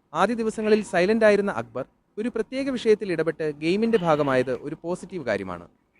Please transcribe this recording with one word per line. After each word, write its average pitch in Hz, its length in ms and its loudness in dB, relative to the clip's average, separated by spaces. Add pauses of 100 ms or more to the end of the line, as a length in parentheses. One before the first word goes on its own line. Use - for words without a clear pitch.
(140)
ആദ്യ 196 200 2
ദിവസങ്ങളിൽ 214 500 0
സൈലന്റ് 202 400 2
ആയിരുന്ന 202 260 4
അക്ബർ 123 340 -8 (340)
ഒരു 220 100 -4
പ്രത്യേക 254 420 -6
വിഷയത്തിൽ 214 420 0
ഇടപെട്ട് 156 380 -2
ഗെയിമിന്റെ 196 480 0
ഭാഗമായത് 143 540 2
ഒരു 143 300 -8
പോസിറ്റീവ് 180 420 -8
കാര്യമാണ്. 95 440 -4 (320)